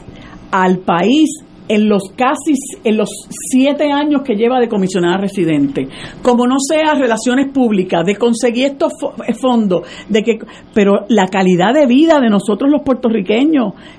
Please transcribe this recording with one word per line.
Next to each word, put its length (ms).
al 280
país 500
en 220
los 280
casi, 360
en 160
los 100
siete 400
años 320
que 120
lleva 240
de 100
comisionada 480
residente? 720
Como 260
no 100
sea 360
relaciones 580
públicas, 520
de 120
conseguir 560
estos 280
fo-, 140
eh, 80
fondos, 500
de 160
que, 140
pero 340
la 200
calidad 440
de 140
vida 320
de 120
nosotros 380
los 140
puertorriqueños 920